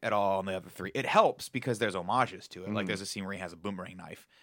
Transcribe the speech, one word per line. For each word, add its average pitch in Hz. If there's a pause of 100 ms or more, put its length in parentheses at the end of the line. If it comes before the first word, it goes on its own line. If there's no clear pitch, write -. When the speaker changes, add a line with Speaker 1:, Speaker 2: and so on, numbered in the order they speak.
Speaker 1:
at 113
all 98
on 95
the 95
other 90
three. 92
It 135
helps 190
because 127
there's 107
homages 95
to -
it. 98
Like, 104
Speaker 2:
Mm. 95
Speaker 1:
there's 101
a 101
scene 101
where 95
he 95
has 87
a -
boomerang 92
knife. 82 (160)